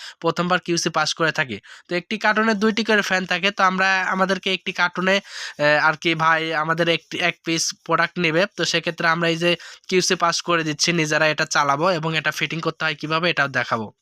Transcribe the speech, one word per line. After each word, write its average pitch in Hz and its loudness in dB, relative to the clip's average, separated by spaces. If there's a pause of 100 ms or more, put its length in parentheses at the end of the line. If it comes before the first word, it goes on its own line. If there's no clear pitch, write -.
(200)
প্রথমবার 175 0
কিউসি 170 -2
পাস 156 0
করে 160 0
থাকি। 131 -4 (300)
তো 175 -2
একটি 175 -6
কার্টুনে 220 2
দুইটি 214 0
করে 214 2
ফ্যান 185 -2
থাকে, 180 0
তো 202 0
আমরা 190 2
আমাদেরকে 190 0
একটি 185 -6
কার্টুনে, 185 0
আহ, 147 0
আর 160 4
কি 165 0
ভাই 160 0
আমাদের 160 0
একটি, 160 -4
এক 170 0 (100)
পিস 165 -2 (120)
প্রোডাক্ট 165 0
নেবে, 170 2 (120)
তো 170 -2
সেক্ষেত্রে 170 -2
আমরা 165 2
এই 165 0
যে 170 0 (320)
কিউসি 180 2
পাস 170 0
করে 165 0
দিচ্ছি, 156 0
নিজেরা 156 2
এটা 151 0
চালাবো 147 2
এবং 160 -2
এটা 151 -2
ফিটিং 156 -4
করতে 160 -4
হয় 156 -2
কীভাবে 160 -2
এটাও 147 0
দেখাবো। 120 -2